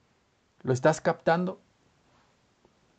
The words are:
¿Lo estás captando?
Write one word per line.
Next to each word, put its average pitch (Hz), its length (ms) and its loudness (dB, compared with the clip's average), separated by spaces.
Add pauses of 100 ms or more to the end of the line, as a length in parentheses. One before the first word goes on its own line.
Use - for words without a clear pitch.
(640)
¿Lo 131 120 0
estás 156 260 0
captando? 175 640 -2 (1400)